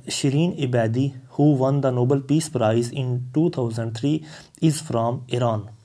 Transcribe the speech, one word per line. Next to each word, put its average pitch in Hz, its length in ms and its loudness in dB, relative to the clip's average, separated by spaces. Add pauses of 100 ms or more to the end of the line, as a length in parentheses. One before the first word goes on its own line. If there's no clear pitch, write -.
Shireen 151 520 0
Ebadi, 127 560 0 (140)
who 151 240 4
won 135 280 2
the 135 80 2
Nobel 127 320 2
Peace 143 280 0
Prize 117 400 2
in 123 440 -4
two 160 160 2
thousand 117 480 -4
three, 156 260 -2 (380)
is 156 200 2
from 120 480 -2
Iran. 113 460 -2 (100)